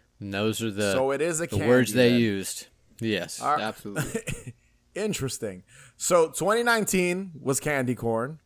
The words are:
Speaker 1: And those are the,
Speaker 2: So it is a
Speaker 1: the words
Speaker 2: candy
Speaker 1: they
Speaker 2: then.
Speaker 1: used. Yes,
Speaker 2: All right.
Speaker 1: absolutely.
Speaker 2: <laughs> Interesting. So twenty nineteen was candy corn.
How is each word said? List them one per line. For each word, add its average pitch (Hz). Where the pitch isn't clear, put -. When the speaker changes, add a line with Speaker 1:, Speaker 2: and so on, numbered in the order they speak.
Speaker 1:
And 98
those 107
are 113
the, 98
Speaker 2:
So 131
it 139
is 165
a 170
Speaker 1:
the -
words 123
Speaker 2:
candy -
Speaker 1:
they 120
Speaker 2:
then. 120
Speaker 1:
used. 98
Yes, 104
Speaker 2:
All 135
right. 147
Speaker 1:
absolutely. 120
Speaker 2:
<laughs> -
Interesting. 131
So 165
twenty 214
nineteen 190
was 131
candy 135
corn. 117